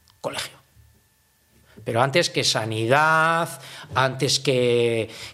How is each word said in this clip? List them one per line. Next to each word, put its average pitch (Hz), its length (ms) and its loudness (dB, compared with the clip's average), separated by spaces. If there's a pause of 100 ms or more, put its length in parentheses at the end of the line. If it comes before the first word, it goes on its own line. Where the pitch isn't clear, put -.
(200)
colegio. - 340 -10 (1300)
Pero 117 180 2
antes 151 280 2
que 143 120 -2
sanidad, 151 1200 2 (340)
antes 131 460 0
que, 120 680 2 (260)